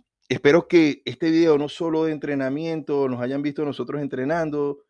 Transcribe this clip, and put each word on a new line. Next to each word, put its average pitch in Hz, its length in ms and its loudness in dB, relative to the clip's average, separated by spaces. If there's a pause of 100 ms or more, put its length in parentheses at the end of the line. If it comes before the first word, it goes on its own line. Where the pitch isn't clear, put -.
(280)
espero 143 400 4
que 160 360 4
este 160 260 -4
video 160 280 4
no 147 100 -2
solo 160 360 -2
de 160 80 -2
entrenamiento, 143 960 -2
nos 123 120 -4
hayan 135 220 -4
visto 147 220 -4
nosotros 139 360 -6
entrenando 143 800 -2 (120)